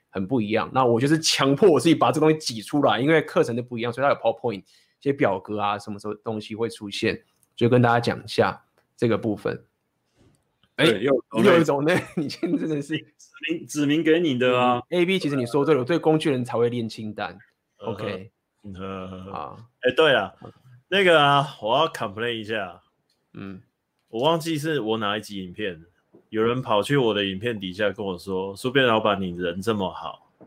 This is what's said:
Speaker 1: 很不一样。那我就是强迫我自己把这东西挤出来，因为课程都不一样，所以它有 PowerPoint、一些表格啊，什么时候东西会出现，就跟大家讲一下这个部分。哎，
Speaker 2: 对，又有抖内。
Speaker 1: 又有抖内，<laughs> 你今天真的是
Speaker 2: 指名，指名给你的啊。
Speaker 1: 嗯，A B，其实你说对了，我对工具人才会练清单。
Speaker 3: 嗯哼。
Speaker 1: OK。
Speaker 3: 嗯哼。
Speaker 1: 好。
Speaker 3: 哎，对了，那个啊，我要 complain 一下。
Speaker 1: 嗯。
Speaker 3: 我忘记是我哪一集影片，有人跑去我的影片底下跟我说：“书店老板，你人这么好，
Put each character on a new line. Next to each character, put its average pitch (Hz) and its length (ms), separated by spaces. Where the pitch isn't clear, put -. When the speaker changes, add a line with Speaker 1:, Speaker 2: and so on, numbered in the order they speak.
Speaker 1:
很 95 140
不 123 160
一 104 100
样。 107 220
那 135 120
我 117 160
就 139 80
是 156 100
强 139 380
迫 202 120
我 143 120
自 165 80
己 156 80
把 147 160
这 147 80
东 156 100
西 156 80
挤 113 240
出 143 220
来， 110 160
因 139 80
为 160 120
课 165 220
程 117 140
都 123 40
不 123 160
一 113 40
样， 117 120
所 131 80
以 139 60
它 139 40
有 - 60
PowerPoint、 113 440
一 - 40
些 139 120
表 117 260
格 107 220
啊， 104 180
什 110 120
么 101 80
时 - 80
候 104 80
东 107 260
西 107 140
会 113 140
出 104 220
现， 101 320
就 120 140
跟 123 120
大 123 80
家 120 120
讲 - 220
一 107 40
下 104 380
这 120 120
个 107 80
部 107 200
分。 - 280
哎， 135 100
Speaker 2:
对， 101 180
又 139 100
有 120 160
抖 - 100
内。 196 60
Speaker 1:
又 190 120
有 160 60
抖 143 180
内， 175 260
<laughs> - 80
你 143 120
今 - 220
天 147 80
真 - 100
的 147 140
是 147 160
Speaker 2:
指 - 60
名， 165 180
指 147 200
名 151 160
给 160 180
你 143 180
的 123 220
啊。 123 300
Speaker 1:
嗯 180 100
，A 175 60
B， 190 120
其 160 120
实 143 60
你 123 100
说 143 180
对 156 100
了， 127 60
我 123 40
对 165 140
工 156 200
具 156 120
人 127 140
才 113 140
会 120 100
练 117 200
清 107 260
单。 101 240
Speaker 3:
嗯 101 80
哼。 113 60
Speaker 1:
OK。 101 380
Speaker 3:
嗯 101 100
哼。 95 580
Speaker 1:
好。 78 260
Speaker 3:
哎， 127 140
对 156 180
了， 98 220
那 190 160
个 165 180
啊， 143 400
我 113 160
要 160 100
complain 117 440
一 113 120
下。 98 380
Speaker 1:
嗯。 98 280
Speaker 3:
我 113 140
忘 160 180
记 160 180
是 147 220
我 110 180
哪 104 180
一 110 40
集 101 240
影 90 80
片， 90 320
有 110 120
人 120 180
跑 113 220
去 143 140
我 117 180
的 101 100
影 95 140
片 110 220
底 92 120
下 101 180
跟 98 140
我 92 140
说 95 380
：“书 127 140
店 131 140
老 113 140
板， 104 220
你 92 100
人 87 320
这 113 120
么 98 160
好， 80 420